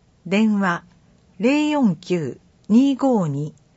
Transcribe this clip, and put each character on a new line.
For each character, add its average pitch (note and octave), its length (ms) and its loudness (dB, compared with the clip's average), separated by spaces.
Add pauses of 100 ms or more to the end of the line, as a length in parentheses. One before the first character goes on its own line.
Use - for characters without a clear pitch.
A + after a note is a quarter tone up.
(260)
ー。 E3 40 -14
電 G#3+ 280 2
話、 F3 260 -2 (540)
零 C#4+ 300 0
四 C4+ 280 0
九、 D#3+ 440 -6 (280)
二 C4 280 4
五 A#3 300 0
二、 D3 280 -6 (220)